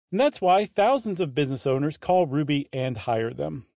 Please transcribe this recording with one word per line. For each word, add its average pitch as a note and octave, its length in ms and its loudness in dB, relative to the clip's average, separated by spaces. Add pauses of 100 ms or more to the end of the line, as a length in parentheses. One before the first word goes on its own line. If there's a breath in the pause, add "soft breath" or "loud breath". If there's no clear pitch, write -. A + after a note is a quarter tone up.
(100)
And F#3 80 -2
that's C#4+ 220 2
why F#3+ 260 4
thousands G#3+ 540 0
of C#3 160 -4
business C3+ 320 -2
owners C#3 280 0
call F3+ 300 2
Ruby C#3+ 460 -2
and C3 260 -4
hire A2+ 340 -2
them. C#3+ 340 -8 (100)